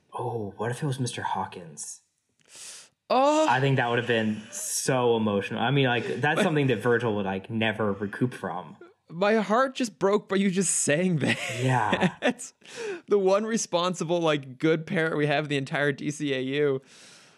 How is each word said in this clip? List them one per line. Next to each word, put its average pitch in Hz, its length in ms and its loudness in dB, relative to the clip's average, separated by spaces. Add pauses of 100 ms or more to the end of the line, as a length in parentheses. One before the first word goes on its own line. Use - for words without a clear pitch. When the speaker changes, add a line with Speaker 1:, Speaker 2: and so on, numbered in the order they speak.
(120)
Speaker 1:
Oh, 117 460 -8
what 110 140 -4
if 123 100 -8
it 156 60 -2
was 131 120 -4
Mister 123 220 -6
Hawkins? 90 800 -8 (1080)
Speaker 2:
Oh. 294 400 4
Speaker 1:
I 127 120 2
think 135 160 4
that 120 120 2
would 120 100 2
have 117 80 -2
been 110 340 2 (100)
so 123 640 0
emotional. 107 460 0
I 120 100 2
mean, 139 140 4
like, 120 340 0
that's 147 180 0
Speaker 2:
But 214 60 4
Speaker 1:
something 151 240 2
that 117 140 2
Virgil 117 340 2
would, 101 100 -2
like, 98 240 -6
never 110 440 0
recoup 107 400 -4
from. 87 420 -10 (340)
Speaker 2:
My 196 260 0
heart 226 400 2
just 226 220 -4
broke 202 300 2
by 190 80 -2
you 196 160 2
just 185 240 0
saying 170 440 2
that. 117 180 0 (240)
Speaker 1:
Yeah. 127 560 2
Speaker 2:
<laughs> - 40 -16
It's - 320 -4 (540)
the 208 100 4
one 196 280 4
responsible, 175 760 0
like, 147 380 0
good 160 280 2
parent 160 300 0
we 147 120 2
have 147 180 0
in 143 40 -6
the 147 60 0
entire 143 380 0
D 139 180 -6
C 147 220 -4
A 131 80 -2
U. 135 400 0 (560)